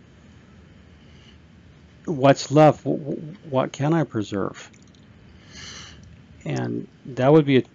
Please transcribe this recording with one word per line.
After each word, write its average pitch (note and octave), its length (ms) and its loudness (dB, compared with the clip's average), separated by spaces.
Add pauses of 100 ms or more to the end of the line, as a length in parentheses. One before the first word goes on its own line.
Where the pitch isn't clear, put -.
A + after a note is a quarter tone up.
(2000)
What's C#3 460 0
left? D3+ 320 6
Wh-, C#3 160 -4
wh-, D#3 520 -12
what C#3 200 -2
can D3 220 -2
I E3 100 0
preserve? G2+ 640 -8 (1800)
And B2 420 -8 (200)
that C3 260 2
would D#3 120 6
be C3+ 120 2
a, A#2+ 60 2 (120)